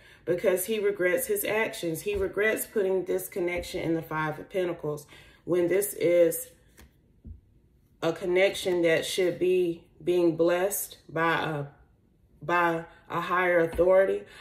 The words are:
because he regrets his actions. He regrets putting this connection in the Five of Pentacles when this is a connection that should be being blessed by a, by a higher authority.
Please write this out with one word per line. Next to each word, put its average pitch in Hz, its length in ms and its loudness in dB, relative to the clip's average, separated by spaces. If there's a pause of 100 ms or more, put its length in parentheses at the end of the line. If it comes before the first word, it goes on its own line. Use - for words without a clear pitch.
(240)
because 185 420 0
he 220 120 -2
regrets 180 480 0
his 202 180 -2
actions. 202 580 -4
He 208 120 -4
regrets 202 520 -2
putting 190 380 -2
this 185 240 -4
connection 175 520 -6
in 165 140 -2
the 160 80 -2
Five 156 360 -4
of - 120 -16
Pentacles 170 560 -6 (380)
when 175 240 2
this 196 260 0
is 170 540 2 (1500)
a 165 100 0
connection 185 680 0
that 160 220 2
should 180 340 -2
be 180 460 0 (180)
being 170 340 2
blessed 175 640 0 (100)
by 160 240 0 (100)
a, 151 220 -4 (800)
by 165 420 0 (260)
a 165 100 -4
higher 175 400 2
authority. 185 600 4 (180)